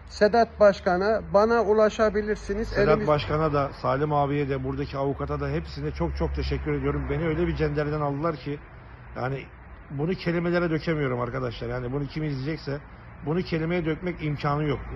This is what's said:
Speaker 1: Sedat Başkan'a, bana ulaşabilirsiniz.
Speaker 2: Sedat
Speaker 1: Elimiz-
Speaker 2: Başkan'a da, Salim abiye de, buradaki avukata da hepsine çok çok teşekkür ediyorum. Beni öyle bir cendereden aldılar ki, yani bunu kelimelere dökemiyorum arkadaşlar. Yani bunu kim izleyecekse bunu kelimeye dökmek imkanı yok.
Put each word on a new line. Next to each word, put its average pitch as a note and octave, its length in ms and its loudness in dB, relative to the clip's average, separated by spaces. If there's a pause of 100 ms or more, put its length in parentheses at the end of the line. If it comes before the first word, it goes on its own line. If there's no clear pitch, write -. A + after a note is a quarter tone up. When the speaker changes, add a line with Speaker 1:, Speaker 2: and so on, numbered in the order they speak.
Speaker 1:
Sedat A3+ 520 4
Başkan'a, G3 600 6 (140)
bana A3+ 280 6
ulaşabilirsiniz. G#3+ 1040 2
Speaker 2:
Sedat G3 200 2 (100)
Speaker 1:
Elimiz- C#3+ 80 0
Speaker 2:
Başkan'a D3+ 460 2
da, C#3 180 2 (120)
Salim C#3 300 0
abiye C#3+ 360 2
de, C3+ 160 -2
buradaki C#3 320 -4
avukata C#3 440 -2
da C#3+ 80 -2
hepsine D3+ 420 -4
çok E3 260 -2
çok D#3 180 -2
teşekkür C#3 380 -2
ediyorum. C#3 380 0
Beni D3+ 160 -2
öyle E3 200 0
bir D#3+ 100 -2
cendereden D3 440 0
aldılar D3 360 -2
ki, C#3+ 220 -8 (580)
yani B2+ 280 -4 (460)
bunu D3+ 240 -2
kelimelere F3 560 0
dökemiyorum D3 500 0
arkadaşlar. A#2+ 480 -4
Yani B2 240 -4
bunu C#3 140 -2
kim D#3 180 -6
izleyecekse C#3+ 540 -4 (480)
bunu F#3 160 0
kelimeye E3 440 -2
dökmek E3+ 380 -4
imkanı D3 400 0
yok. C#3+ 140 0 (160)